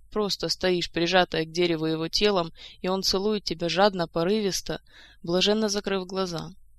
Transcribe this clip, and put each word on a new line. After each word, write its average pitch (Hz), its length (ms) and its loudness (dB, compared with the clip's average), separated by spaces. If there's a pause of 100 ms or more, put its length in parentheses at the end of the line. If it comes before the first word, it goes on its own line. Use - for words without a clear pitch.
(120)
просто 202 360 -2
стоишь, 180 440 0
прижатая 170 540 2
к 160 60 -12
дереву 165 360 2
его 160 200 -2
телом, 190 460 2 (300)
и 185 40 -2
он 190 140 0
целует 202 420 0
тебя 170 240 -4
жадно, 180 400 2
порывисто, 180 720 0 (440)
блаженно 196 460 2
закрыв 196 360 -2
глаза. 180 460 -4 (280)